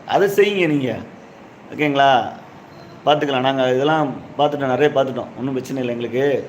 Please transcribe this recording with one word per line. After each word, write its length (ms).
அதை 220
செய்யுங்க 380
நீங்க. 300
ஓகேங்களா? 580
பார்த்துக்கலாம். 340
நாங்க 340
இதெல்லாம் 400
பார்த்துட்டோம், 180
நிறைய 380
பார்த்துட்டோம். 320
ஒண்ணும் 140
பிரச்சனை 300
இல்லை 120
எங்களுக்கு. 540